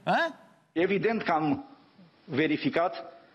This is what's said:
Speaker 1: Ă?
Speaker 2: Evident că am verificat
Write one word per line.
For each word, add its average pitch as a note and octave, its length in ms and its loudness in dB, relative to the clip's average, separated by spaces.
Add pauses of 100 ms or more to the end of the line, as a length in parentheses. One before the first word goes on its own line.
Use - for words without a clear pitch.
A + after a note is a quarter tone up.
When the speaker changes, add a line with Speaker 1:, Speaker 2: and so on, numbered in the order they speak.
Speaker 1:
Ă? D4+ 280 0 (380)
Speaker 2:
Evident F#3+ 520 0
că F3 80 0
am - 340 0 (600)
verificat D#3 800 0 (320)